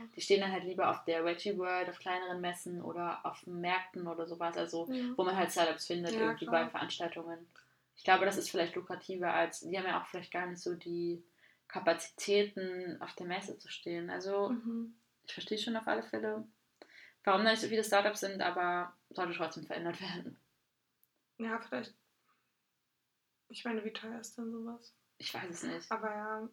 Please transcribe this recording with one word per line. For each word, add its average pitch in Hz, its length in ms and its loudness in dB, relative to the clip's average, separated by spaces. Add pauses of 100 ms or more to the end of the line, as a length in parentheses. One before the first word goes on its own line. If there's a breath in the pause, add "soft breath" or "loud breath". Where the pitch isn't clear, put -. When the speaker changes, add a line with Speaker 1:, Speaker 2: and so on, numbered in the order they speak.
(160)
Speaker 1:
die 175 60 -8
stehen 196 200 6
dann 190 100 0
halt 175 140 -2
lieber 180 260 2
auf - 140 -2
der 165 200 2
Veggie 175 320 0
World, 180 320 0
auf 180 80 -8
kleineren 180 440 -2
Messen 175 420 -4
oder 170 420 -4
auf - 220 -8
Märkten 175 600 -2
oder 165 200 -4
sowas, 170 280 -2
also 170 360 0
Speaker 2:
Ja. 254 120 0 (120)
Speaker 1:
wo 185 80 4
man 185 120 2
halt 180 160 4
Startups 165 360 2
findet, 175 260 0
Speaker 2:
Ja, - 80 2
Speaker 1:
irgendwie 151 240 2
Speaker 2:
klar. 165 200 4
Speaker 1:
bei - 40 -4
Veranstaltungen. 170 760 -6 (500 soft breath)
Ich - 60 -20
glaube, 185 220 8
das 202 120 2
ist - 140 -4
vielleicht 170 240 2
lukrativer, 180 580 -2
als, 165 280 2
die 170 160 -4
haben 185 100 -2
ja 175 120 2
auch - 60 -6
vielleicht 175 260 -8
gar 180 140 -2
nicht 175 160 -8
so 175 140 -2
die 170 480 -2 (440 soft breath)
Kapazitäten, 185 1300 2
auf 175 140 -8
der 180 100 -8
Messe 196 320 -4
zu - 120 -20
stehen. 170 420 -4
Also 196 380 2
Speaker 2:
Mhm. 233 440 -2 (340)
Speaker 1:
Ich - 60 -10
verstehe - 240 -4
schon 220 180 0
auf 220 120 -2
alle 220 160 2
Fälle, 214 420 -4 (760 loud breath)
warum 196 200 6
da 220 80 8
nicht 233 100 4
so - 60 0
viele 214 160 4
Startups 202 380 4
sind, 196 200 -2
aber 175 520 2 (160)
sollte 175 240 -2
trotzdem 160 320 -4
verändert 170 360 -4
werden. 175 360 -6 (1000)
Speaker 2:
Ja, 226 220 -2
vielleicht. - 340 -6 (1600)
Ich - 160 -10
meine, 220 180 -2
wie 220 100 -4
teuer 226 260 -8
ist - 180 -14
denn 226 140 -6
sowas? 233 420 -10 (240)
Speaker 1:
Ich - 160 -6
weiß 185 160 -6
es 170 140 -8
nicht. - 280 -4
Speaker 2:
Aber 220 180 -2
ja, 214 440 -4